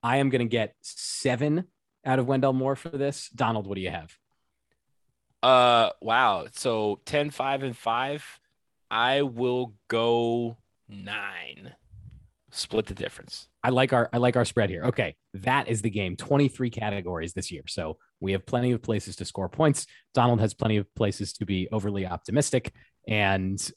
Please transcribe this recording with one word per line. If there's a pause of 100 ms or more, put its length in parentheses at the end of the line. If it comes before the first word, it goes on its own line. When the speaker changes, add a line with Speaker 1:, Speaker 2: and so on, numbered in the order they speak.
Speaker 1:
I
am
gonna
get
seven (400)
out
of
Wendell
Moore
for
this.
Donald,
what
do
you
have? (1300)
Speaker 2:
Uh, (100)
wow.
So
ten,
five,
and
five. (680)
I
will (140)
go (320)
nine. (760)
Split
the
difference. (160)
Speaker 1:
I
like
our,
I
like
our
spread
here.
Okay, (180)
that
is
the
game.
Twenty-three
categories
this
year,
so (220)
we
have
plenty
of
places
to
score
points. (280)
Donald
has
plenty
of
places
to
be
overly
optimistic, (360)
and,